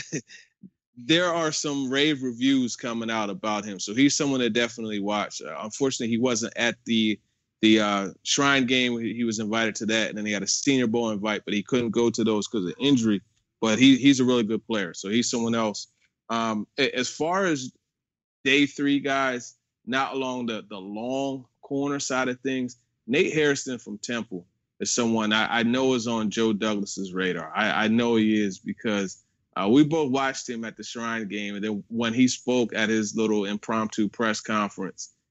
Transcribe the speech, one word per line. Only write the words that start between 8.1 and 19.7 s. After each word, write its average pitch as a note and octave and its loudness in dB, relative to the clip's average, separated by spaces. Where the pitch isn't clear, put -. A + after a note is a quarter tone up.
Shrine C#3 2
game. B2 2
He, A2+ -4
he A#2+ -2
was A2 -2
invited A2 0
to G#2+ -4
that, A2 0
and G#2+ -8
then G#2 -6
he G#2+ -2
had G2 -2
a G2 -6
Senior C3 2
Bowl A#2 0
invite, G#2 -2
but G2 -4
he G2+ 0
couldn't A#2+ 0
go A#2 2
to A2+ -2
those G#2+ 0
'cause F#2+ -4
of E2+ -6
injury. A2+ 2
But A2 2
he, C3 8
he's C3 6
a B2 4
really B2 4
good G#2+ -2
player. G2 -2
So - -10
he's A2+ 0
someone A#2 -2
else. A2 -2
Um, A2+ -2
a-, C3+ 0
as B2+ -2
far F3+ -2
as C#3 -2
day C#3+ 4
three C#3+ 0
guys, C3+ -4